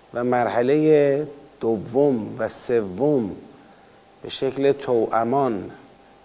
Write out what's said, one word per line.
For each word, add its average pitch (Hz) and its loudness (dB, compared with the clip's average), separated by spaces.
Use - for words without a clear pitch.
و 120 -4
مرحله 139 2
دوم 113 0
و 113 -4
سوم 113 -2
به - -14
شکل 135 0
توامان 117 0